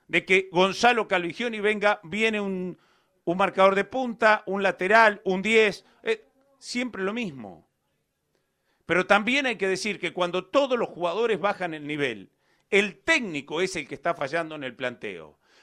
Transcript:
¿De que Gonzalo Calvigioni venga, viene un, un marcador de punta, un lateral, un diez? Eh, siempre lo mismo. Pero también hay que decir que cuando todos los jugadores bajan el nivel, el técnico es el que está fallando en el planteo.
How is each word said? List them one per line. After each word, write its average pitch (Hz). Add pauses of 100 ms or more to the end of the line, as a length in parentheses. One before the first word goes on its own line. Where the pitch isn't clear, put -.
¿De 170
que 190
Gonzalo 196
Calvigioni 196
venga, 208
viene 220
un, 185 (480)
un 170
marcador 190
de 196
punta, 226
un 196
lateral, 202
un 190
diez? 220 (180)
Eh, - (320)
siempre 240
lo 202
mismo. 127 (1160)
Pero 180
también 247
hay 233
que 190
decir 190
que 170
cuando 180
todos 262
los 185
jugadores 180
bajan 185
el 151
nivel, 135 (380)
el 196
técnico 175
es 185
el 143
que 147
está 170
fallando 156
en 147
el 123
planteo. 101 (240)